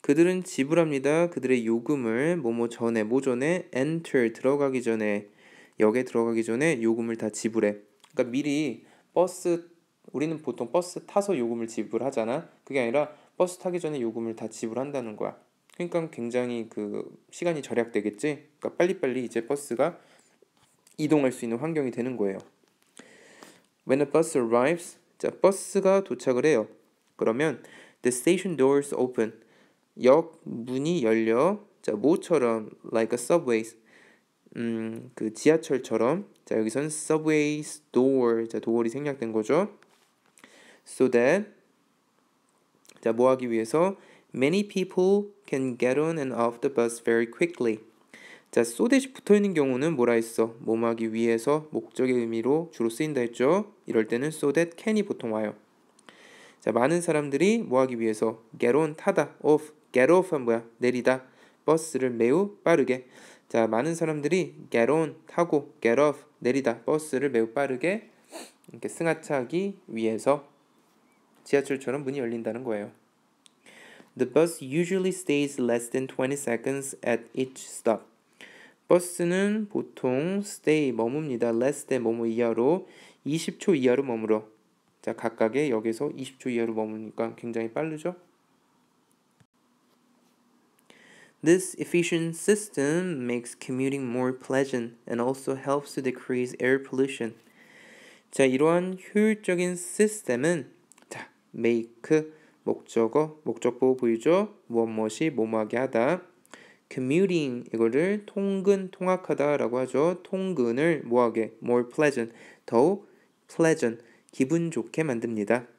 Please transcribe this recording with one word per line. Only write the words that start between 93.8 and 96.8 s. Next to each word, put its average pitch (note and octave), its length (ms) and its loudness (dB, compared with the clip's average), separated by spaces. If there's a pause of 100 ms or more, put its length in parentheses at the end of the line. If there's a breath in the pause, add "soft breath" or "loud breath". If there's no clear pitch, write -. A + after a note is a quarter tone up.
more B2+ 320 -2
pleasant C3 600 -2 (120)
and A#2 140 -2
also C3+ 320 -2
helps C#3 400 -4
to C#3+ 80 -6
decrease B2+ 580 -4
air C3 220 2